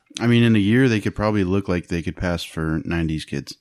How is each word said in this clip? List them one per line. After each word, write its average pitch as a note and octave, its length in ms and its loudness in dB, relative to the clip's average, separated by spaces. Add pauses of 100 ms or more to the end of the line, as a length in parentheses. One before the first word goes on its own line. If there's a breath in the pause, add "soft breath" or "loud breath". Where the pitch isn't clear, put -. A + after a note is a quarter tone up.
(200)
I A2+ 80 -2
mean, A#2 160 6
in A2+ 120 4
a G#2+ 40 4
year, A#2+ 300 4
they A2 100 2
could G2+ 160 -4
probably G#2 300 0
look F#2+ 240 0
like F2+ 180 -2
they E2+ 140 -2
could E2 160 -6
pass F2 260 -2
for D#2+ 400 -4
nineties D#2+ 420 -2
kids. - 360 -8